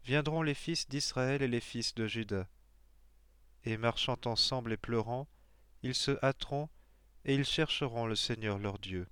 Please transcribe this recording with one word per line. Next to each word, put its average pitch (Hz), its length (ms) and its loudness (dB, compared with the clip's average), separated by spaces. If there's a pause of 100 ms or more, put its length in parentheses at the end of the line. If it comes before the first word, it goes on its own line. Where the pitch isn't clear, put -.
viendront 151 380 2
les 147 140 2
fils - 340 -4
d'Israël 135 520 0
et 135 60 2
les 120 140 2
fils - 340 -4
de 113 100 0
Juda. 101 440 -2 (1120)
Et 113 140 -2
marchant 117 480 0
ensemble 113 480 0
et 107 40 0
pleurant, 117 520 -2 (540)
ils 127 120 -2
se 135 260 2
hâteront, 139 460 0 (600)
et 139 80 4
ils 139 100 2
chercheront 120 600 0
le 110 100 0
Seigneur 110 420 0
leur 101 220 -2
Dieu. 92 320 -4